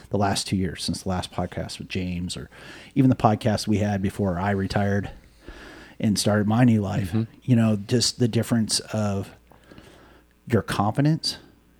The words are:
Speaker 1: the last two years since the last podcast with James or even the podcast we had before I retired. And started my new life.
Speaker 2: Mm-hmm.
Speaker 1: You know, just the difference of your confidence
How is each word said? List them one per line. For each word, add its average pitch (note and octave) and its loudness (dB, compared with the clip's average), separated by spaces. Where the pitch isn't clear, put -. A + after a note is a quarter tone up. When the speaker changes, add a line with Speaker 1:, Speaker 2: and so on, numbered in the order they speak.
Speaker 1:
the G2+ -2
last G2 0
two - 0
years F#2 -2
since - -6
the G2 -6
last F2+ -4
podcast - -6
with - -12
James F2+ -6
or - -14
even C3 6
the A#2+ 2
podcast A2 2
we G#2+ 2
had G2+ 0
before F#2+ 0
I G2+ 0
retired. G2+ 0
And G#2 2
started G#2 2
my A2+ 4
new A2+ 6
life. G2 -2
Speaker 2:
Mm-hmm. A2 -2
Speaker 1:
You B2+ 2
know, A2 4
just G#2+ -2
the B2 4
difference A2 0
of G2+ -4
your G#2+ 4
confidence C#3 0